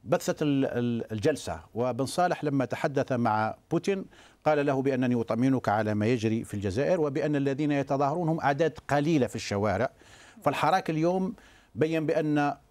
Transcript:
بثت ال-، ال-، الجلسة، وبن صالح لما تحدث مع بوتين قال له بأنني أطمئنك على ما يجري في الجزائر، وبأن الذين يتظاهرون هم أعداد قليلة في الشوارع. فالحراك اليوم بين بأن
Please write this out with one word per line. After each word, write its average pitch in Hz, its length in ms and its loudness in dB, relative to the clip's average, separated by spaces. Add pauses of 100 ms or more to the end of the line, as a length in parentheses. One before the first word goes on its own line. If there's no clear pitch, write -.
بثت 165 380 -2
ال-، 139 220 2
ال-، 120 480 -4
الجلسة، 104 480 -2 (140)
وبن 123 320 -2
صالح 175 380 -2
لما 139 200 0
تحدث 135 480 -2
مع 110 420 2 (160)
بوتين 185 340 -2 (400)
قال 147 220 4
له 135 160 2
بأنني 127 380 2
أطمئنك 120 480 2
على 107 260 2
ما 104 120 2
يجري 113 380 0
في - 100 -10
الجزائر، 120 460 0
وبأن 147 360 0
الذين 139 360 0
يتظاهرون 139 560 0
هم 160 120 0
أعداد 147 380 0 (100)
قليلة 147 380 2
في 110 100 -8
الشوارع. 101 540 0 (520)
فالحراك 160 480 0
اليوم 180 440 0 (400)
بين 160 320 0
بأن 147 480 0 (160)